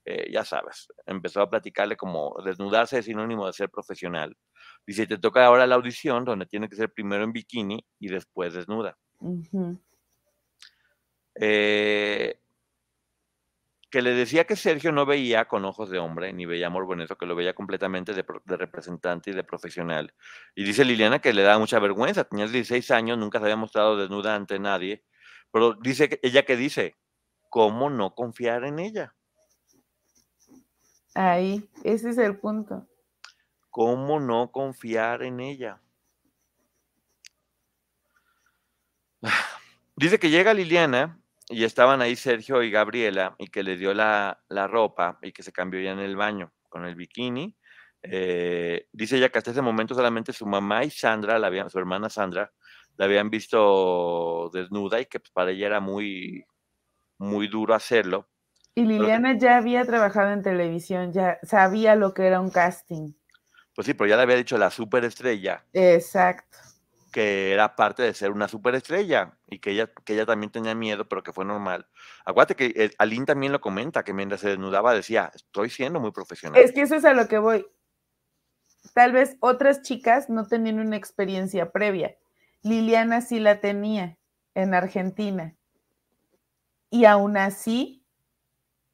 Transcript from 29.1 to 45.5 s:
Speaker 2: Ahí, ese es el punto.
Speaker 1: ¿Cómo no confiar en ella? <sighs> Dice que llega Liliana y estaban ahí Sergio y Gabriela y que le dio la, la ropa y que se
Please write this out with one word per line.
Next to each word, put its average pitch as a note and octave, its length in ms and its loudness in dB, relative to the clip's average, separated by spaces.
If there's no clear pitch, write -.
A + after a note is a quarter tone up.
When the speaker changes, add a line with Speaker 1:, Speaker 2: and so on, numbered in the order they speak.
Speaker 2:
Ahí, F#3+ 540 0
ese A3+ 260 -2
es A#3 80 -4
el G#3 220 2
punto. G#3 480 -8
Speaker 1:
¿Cómo C3 500 0
no A#2+ 320 -2
confiar A#2+ 720 -4
en B2+ 160 -10
ella? B2+ 420 -12
<sighs> - 760 -8
Dice E3+ 240 2
que E3+ 100 2
llega F#3 240 6
Liliana E3 680 2
y A2+ 160 -2
estaban B2+ 360 4
ahí B2 140 0
Sergio A#2+ 480 0
y A2+ 80 -2
Gabriela G#2 680 0
y G2 80 -12
que G2+ 160 -6
le F#2 140 -4
dio F#2+ 160 -2
la, G#2 560 0
la G2 180 -4
ropa F#2+ 540 -2
y F#2+ 120 -14
que - 100 -20
se - 80 -18